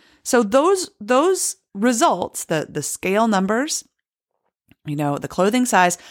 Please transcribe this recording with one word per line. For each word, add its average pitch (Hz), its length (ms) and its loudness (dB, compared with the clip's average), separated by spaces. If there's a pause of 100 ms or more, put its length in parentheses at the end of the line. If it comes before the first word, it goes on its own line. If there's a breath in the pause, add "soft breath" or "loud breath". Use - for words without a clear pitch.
(220 soft breath)
So 240 200 2
those, 311 480 2 (100)
those 285 560 0 (180)
results, 233 680 0
the, 156 240 -4
the 147 140 -8
scale 208 460 -2
numbers, 214 580 -2 (1000)
you 147 120 -8
know, 143 220 -2
the 135 100 -8
clothing 220 380 0
size, 180 320 2 (120 loud breath)